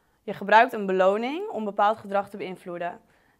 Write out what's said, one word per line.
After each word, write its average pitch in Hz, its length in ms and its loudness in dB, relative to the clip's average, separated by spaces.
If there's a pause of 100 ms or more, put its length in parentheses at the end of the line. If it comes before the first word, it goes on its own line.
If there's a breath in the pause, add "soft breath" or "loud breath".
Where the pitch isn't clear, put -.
(220)
Je 202 120 -8
gebruikt 220 380 4
een 214 140 -4
beloning 214 640 2
om 220 160 -6
bepaald 208 340 0
gedrag 196 320 -4
te 220 60 -16
beïnvloeden. 180 640 -10 (400 soft breath)